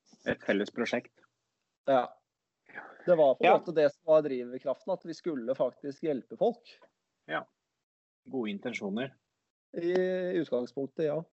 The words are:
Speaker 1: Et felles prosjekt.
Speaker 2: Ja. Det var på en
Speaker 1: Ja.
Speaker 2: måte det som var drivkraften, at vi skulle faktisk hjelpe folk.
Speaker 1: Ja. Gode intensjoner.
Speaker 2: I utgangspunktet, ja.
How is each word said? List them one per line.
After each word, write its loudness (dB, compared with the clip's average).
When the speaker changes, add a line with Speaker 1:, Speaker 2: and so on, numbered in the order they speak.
Speaker 1:
Et -4
felles 0
prosjekt. -4
Speaker 2:
Ja. 2
Det 6
var 6
på -2
en 8
Speaker 1:
Ja. 8
Speaker 2:
måte -4
det 4
som -20
var 8
drivkraften, -6
at -6
vi -10
skulle -4
faktisk -4
hjelpe -4
folk. 0
Speaker 1:
Ja. -6
Gode -6
intensjoner. -6
Speaker 2:
I -4
utgangspunktet, -6
ja. -2